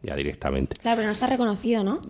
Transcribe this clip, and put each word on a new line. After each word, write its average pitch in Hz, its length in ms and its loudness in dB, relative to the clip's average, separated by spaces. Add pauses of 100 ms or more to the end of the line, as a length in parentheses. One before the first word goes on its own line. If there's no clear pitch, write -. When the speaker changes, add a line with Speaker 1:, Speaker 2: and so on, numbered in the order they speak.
Speaker 1:
ya 76 140 -6
directamente. 71 600 -2
Speaker 2:
Claro, 233 200 0
pero 220 100 0
no 214 60 0
está 247 160 0
reconocido, 226 560 2
¿no? 220 260 0